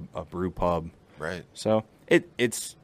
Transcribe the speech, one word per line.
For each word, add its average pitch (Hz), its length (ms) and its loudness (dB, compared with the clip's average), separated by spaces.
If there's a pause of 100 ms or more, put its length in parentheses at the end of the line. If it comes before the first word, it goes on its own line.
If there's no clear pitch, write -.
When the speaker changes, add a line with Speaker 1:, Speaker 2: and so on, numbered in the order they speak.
(140)
Speaker 1:
a 80 100 -8
brew 87 280 -4
pub. 85 380 0 (300)
Speaker 2:
Right. 82 240 -6 (100)
Speaker 1:
So 107 300 2 (240)
it, 170 300 4
it's, - 460 -2